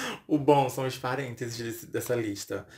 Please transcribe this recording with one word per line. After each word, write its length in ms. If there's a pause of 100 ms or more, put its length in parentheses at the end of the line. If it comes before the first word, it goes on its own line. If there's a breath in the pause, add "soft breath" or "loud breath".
(280 loud breath)
O 80
bom 320
são 160
os 140
parênteses 580
desse, 300
dessa 300
lista. 500 (120)